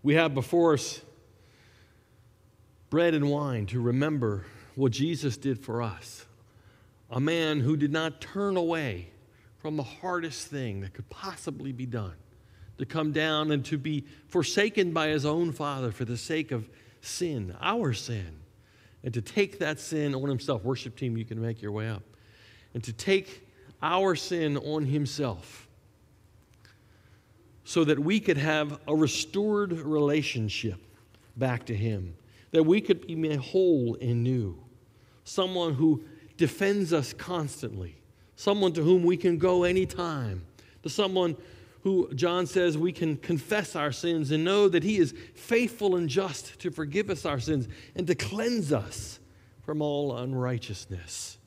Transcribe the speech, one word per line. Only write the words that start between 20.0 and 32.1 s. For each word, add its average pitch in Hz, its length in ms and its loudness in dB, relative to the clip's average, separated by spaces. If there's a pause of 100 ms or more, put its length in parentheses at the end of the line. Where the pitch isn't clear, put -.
on 131 140 -2
himself. 123 340 -2
Worship 123 320 -4
team, 120 200 -4
you 113 100 -4
can 113 140 -8
make 113 220 -4
your 104 100 -6
way 107 180 -4
up. 104 120 -6 (720)
And 117 100 -6
to 117 100 -8
take - 540 -2 (360)
our 180 320 2
sin 156 420 -2
on 151 280 -2
himself 135 800 -2 (2000)
so 170 200 2
that 147 160 4
we 185 200 2
could 180 180 2
have 151 500 0
a 151 80 2
restored 202 800 2
relationship 143 1040 0 (580)
back 123 300 -2
to 117 80 -4
him, 101 400 -2 (360)